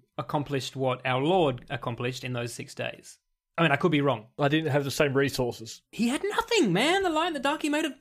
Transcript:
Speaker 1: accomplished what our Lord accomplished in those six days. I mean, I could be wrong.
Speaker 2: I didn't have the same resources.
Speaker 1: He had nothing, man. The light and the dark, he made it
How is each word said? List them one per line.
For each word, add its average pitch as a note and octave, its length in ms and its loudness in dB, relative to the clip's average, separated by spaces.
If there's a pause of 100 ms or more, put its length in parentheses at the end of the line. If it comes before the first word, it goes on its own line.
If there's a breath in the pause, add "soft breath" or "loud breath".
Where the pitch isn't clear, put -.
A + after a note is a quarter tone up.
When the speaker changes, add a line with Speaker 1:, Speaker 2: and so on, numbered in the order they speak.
(180)
Speaker 1:
accomplished C3+ 580 -4
what C3 300 -2
our C3 160 0
Lord D3+ 480 2
accomplished B2+ 540 -6
in B2+ 100 -6
those A#2+ 200 -4
six - 220 -14
days. - 420 -10 (400)
I E3 60 2
mean, D#3 80 4
I C#3 60 4
could F3+ 140 2
be D3 100 4
wrong. B2+ 260 0 (100)
Speaker 2:
I D3 120 2
didn't D#3 220 0
have C#3+ 140 4
the C3+ 60 -4
same C#3+ 220 2
resources. B2+ 680 -2 (100)
Speaker 1:
He A#3 180 0
had C#4+ 140 -2
nothing, G#4 480 2
man. D#4 320 4
The F#4 60 2
light D#4 180 0
and E4 80 -4
the C4+ 60 -6
dark, D4 200 -2
he D#4 80 0
made D4+ 160 0
it C#4+ 160 -8